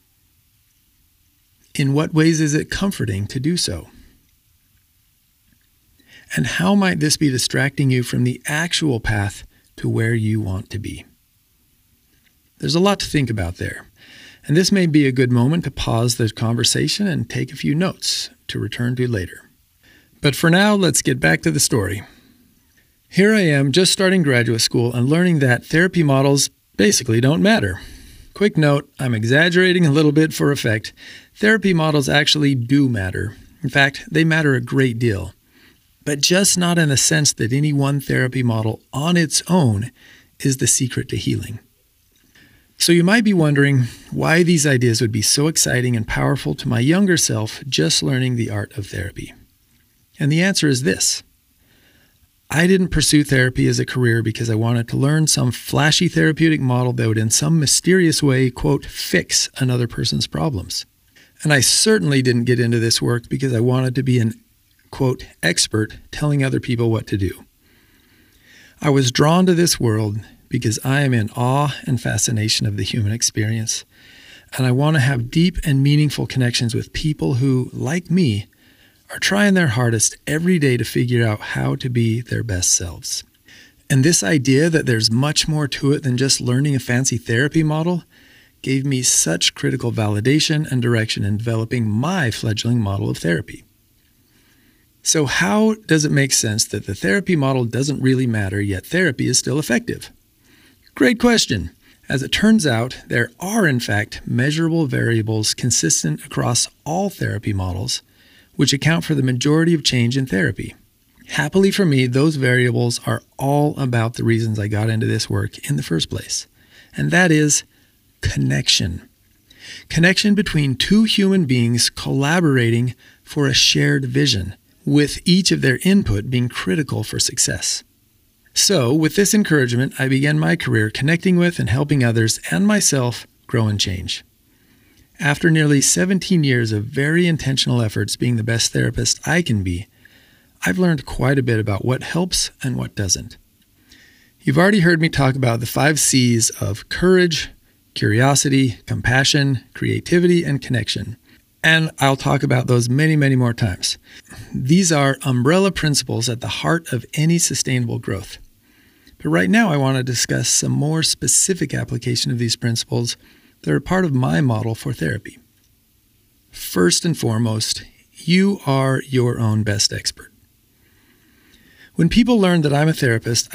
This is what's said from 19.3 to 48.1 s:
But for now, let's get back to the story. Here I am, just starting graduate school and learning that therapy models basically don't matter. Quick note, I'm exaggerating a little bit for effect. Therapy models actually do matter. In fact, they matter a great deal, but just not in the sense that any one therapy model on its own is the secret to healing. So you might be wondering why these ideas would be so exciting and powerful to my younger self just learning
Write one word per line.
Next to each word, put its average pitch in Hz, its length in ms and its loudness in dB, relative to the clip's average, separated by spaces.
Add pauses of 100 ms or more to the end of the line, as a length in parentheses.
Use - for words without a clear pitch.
But 143 140 2
for 165 140 2
now, 202 260 4
let's 175 260 0
get 135 180 -2
back 160 220 2
to 165 100 0
the 147 80 -2
story. 101 440 -2 (1080)
Here 202 240 4
I 208 80 2
am, 143 300 2
just 180 220 2
starting 190 300 2
graduate 120 380 2
school 120 320 0
and 123 160 0
learning 170 300 2
that 123 260 2
therapy 175 380 2
models 139 460 2 (260)
basically 120 460 2
don't 151 200 2
matter. 180 380 2 (540)
Quick 202 240 0
note, 147 320 2 (100)
I'm 127 140 -2
exaggerating 170 720 2
a 143 60 4
little 151 200 4
bit 156 220 2
for 151 180 0
effect. 110 400 -2 (440)
Therapy 208 380 2
models 151 360 0
actually 147 460 2
do 131 340 2
matter. 95 480 -4 (240)
In 135 80 -4
fact, 139 420 0
they 160 140 2
matter 156 300 2
a 120 60 0
great 123 380 0
deal, 98 340 -2 (720)
but 147 160 -4
just 185 380 2
not 175 200 0
in 156 120 4
the 135 80 2
sense 156 360 2
that 120 200 -2
any 147 180 0
one 139 300 0
therapy 127 420 -2
model 110 380 -2 (100)
on 160 240 -2
its 165 320 0
own 123 440 2 (500)
is 135 160 0
the 123 100 -2
secret 123 420 -2
to 120 60 -6
healing. 107 440 -6 (1200)
So - 140 2
you 170 140 6
might 214 180 4
be 208 100 2
wondering 139 500 4 (280)
why 147 320 2
these 160 240 2
ideas 123 320 2
would 113 140 0
be 110 80 0
so 147 260 0
exciting 123 480 0
and 113 100 -4
powerful 139 500 -2
to - 120 -8
my 117 120 0
younger 175 360 2
self 110 500 -4
just 156 380 0
learning 127 320 0